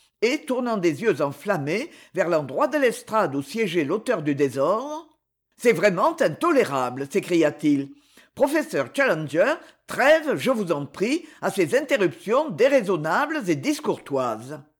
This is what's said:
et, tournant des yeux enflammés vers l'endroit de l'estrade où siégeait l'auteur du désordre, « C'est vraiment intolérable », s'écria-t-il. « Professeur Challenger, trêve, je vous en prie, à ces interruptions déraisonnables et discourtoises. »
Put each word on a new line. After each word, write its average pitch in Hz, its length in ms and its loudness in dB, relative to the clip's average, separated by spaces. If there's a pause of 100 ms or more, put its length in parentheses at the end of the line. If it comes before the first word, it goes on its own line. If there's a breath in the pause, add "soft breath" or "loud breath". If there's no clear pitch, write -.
(260 soft breath)
et, 285 200 0
tournant 240 320 -2
des 170 240 0
yeux 196 200 0
enflammés 165 720 -4 (220 loud breath)
vers 170 160 0
l'endroit 156 400 0
de 277 80 -2
l'estrade 214 580 0
où 139 60 -2
siégeait 180 420 -2
l'auteur 160 380 -2
du 147 140 0
désordre, « 185 720 -2 (480)
C'est 240 160 4
vraiment 208 480 2
intolérable », 139 920 0
s'écria-t-il. « 151 760 2 (440 soft breath)
Professeur 262 640 0
Challenger, 185 600 2 (300 loud breath)
trêve, 294 520 2
je 135 120 -2
vous 214 220 0
en 143 140 -2
prie, 262 400 -4 (160 loud breath)
à - 100 -2
ces 180 260 0
interruptions 269 720 0
déraisonnables 220 1000 2
et 156 80 2
discourtoises. » 135 1040 -4 (180)